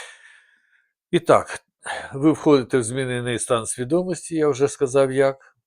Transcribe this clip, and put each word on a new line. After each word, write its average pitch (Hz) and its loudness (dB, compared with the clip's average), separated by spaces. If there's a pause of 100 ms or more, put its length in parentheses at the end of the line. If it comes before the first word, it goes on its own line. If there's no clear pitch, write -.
(1120)
І 170 0
так, - 2 (500)
ви 147 4
входите 139 2
в 120 0
змінений 123 -4
стан 113 -2
свідомості, 165 -4
я 151 2
вже 139 2
сказав 135 0
як. 135 0 (100)